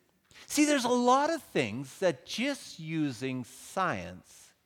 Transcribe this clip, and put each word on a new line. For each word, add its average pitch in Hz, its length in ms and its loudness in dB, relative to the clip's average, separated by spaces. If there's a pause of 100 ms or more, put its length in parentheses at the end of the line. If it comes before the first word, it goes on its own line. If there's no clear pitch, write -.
(460)
See, 294 200 2
there's 285 180 4
a 240 40 0
lot 247 420 4
of 330 120 -2
things 131 560 -4
that 180 280 0
just - 520 -6
using 135 640 -2
science - 1080 -6 (140)